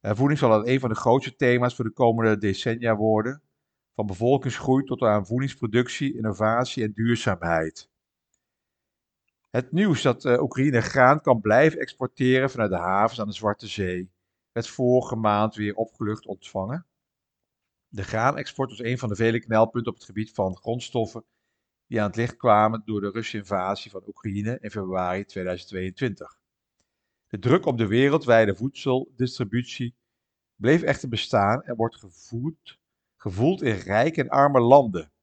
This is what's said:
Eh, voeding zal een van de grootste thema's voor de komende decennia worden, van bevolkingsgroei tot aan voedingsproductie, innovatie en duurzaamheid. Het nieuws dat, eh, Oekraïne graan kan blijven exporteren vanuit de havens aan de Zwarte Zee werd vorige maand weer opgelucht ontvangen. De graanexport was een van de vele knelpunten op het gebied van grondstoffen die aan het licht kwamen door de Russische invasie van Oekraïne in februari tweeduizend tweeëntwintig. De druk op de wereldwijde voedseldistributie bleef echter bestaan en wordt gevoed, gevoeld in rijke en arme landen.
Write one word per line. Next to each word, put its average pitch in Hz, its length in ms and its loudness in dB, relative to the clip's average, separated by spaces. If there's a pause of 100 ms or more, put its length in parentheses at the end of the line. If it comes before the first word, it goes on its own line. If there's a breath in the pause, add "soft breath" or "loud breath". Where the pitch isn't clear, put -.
Eh, 101 140 -4
voeding 143 240 0
zal 110 280 2
een 131 140 2
van 127 80 -4
de 110 60 -2
grootste 127 420 0
thema's 123 380 2
voor 120 100 -6
de 110 60 -4
komende 113 480 2
decennia 113 580 -2
worden, 110 460 -2 (520)
van 107 120 -4
bevolkingsgroei 131 800 0
tot - 180 -6
aan 104 240 0
voedingsproductie, 123 880 -4
innovatie 110 680 -2
en 107 80 -4
duurzaamheid. 92 960 -2 (1600)
Het 123 220 -4
nieuws 175 300 2
dat, - 220 0
eh, 127 180 2
Oekraïne 127 380 0
graan 135 400 4
kan 120 200 2
blijven 123 400 4
exporteren 131 680 0
vanuit 110 200 -2
de 92 60 -2
havens 101 440 0
aan 104 60 -4
de 104 60 -8
Zwarte 104 340 -4
Zee 92 440 -6 (420)
werd 117 160 -6
vorige 123 480 0
maand 107 380 2
weer 104 200 -6
opgelucht 110 520 -6
ontvangen. 101 600 -10 (1000)
De 98 140 -10
graanexport 127 680 -2
was - 120 -14
een 123 160 -4
van 117 100 -6
de 104 60 -4
vele 113 260 2
knelpunten 113 520 0
op - 60 -12
het - 80 -20
gebied 107 260 -8
van 95 240 -2
grondstoffen 117 680 -6 (640)
die 117 140 -4
aan 104 60 0
het 98 100 -6
licht 120 200 -4
kwamen 110 480 4
door 107 160 -4
de 101 100 -4
Russische 110 260 -8
invasie 98 540 -4
van 95 160 -14
Oekraïne 104 540 -8
in 107 100 -12
februari 92 540 -4
tweeduizend 90 460 -8
tweeëntwintig. 92 680 -8 (880)
De 107 120 -10
druk 127 280 2
op 131 120 0
de 113 80 2
wereldwijde 113 680 4
voedseldistributie 123 1400 -4 (640)
bleef 147 260 2
echter 143 260 -2
bestaan 110 540 0
en 123 140 -8
wordt 113 200 -2
gevoed, - 840 -12 (380)
gevoeld 120 460 0
in 120 120 2
rijke 110 460 0
en 131 80 -2
arme 139 320 4
landen. 117 520 4 (100)